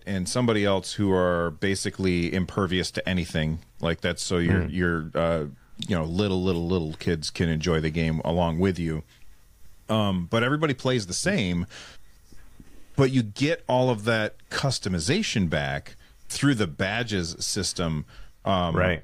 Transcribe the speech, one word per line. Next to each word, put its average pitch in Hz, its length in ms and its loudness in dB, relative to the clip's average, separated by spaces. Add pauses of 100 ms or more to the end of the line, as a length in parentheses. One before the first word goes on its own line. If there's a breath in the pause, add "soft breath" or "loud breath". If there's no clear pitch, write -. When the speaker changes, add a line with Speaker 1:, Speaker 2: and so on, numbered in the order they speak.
Speaker 1:
and 95 240 -2
somebody 117 340 2
else 98 300 2
who 101 180 2
are 87 400 4
basically 92 840 0
impervious 90 580 0
to - 180 -4
anything 80 500 0 (200)
like 82 220 0
that. 87 180 -2
So - 180 -2
your, 87 240 4
Speaker 2:
Mm. 80 120 -4
Speaker 1:
your, 85 420 0
uh, 82 300 2 (420)
you 104 80 0
know, 80 80 0
little, 92 400 0
little, 85 240 2
little 82 320 0
kids 82 300 -2
can 87 200 0
enjoy 80 320 2
the 78 80 0
game 80 360 0
along 85 340 2
with 92 180 2
you. 80 260 -2 (840 soft breath)
Um, 98 400 0
but 113 140 2
everybody 151 300 2
plays 127 340 -2
the 90 60 -8
same, 90 520 0 (1300 loud breath)
but 135 160 4
you 127 120 4
get 135 440 -2
all 127 220 4
of 107 160 0
that 110 300 2 (140)
customization 104 1000 0
back 71 460 -2 (340 soft breath)
through 139 260 2
the 104 120 0
badges 98 720 -2
system. 85 640 -2 (380 loud breath)
Um, 87 320 2
Speaker 2:
Right. 90 280 2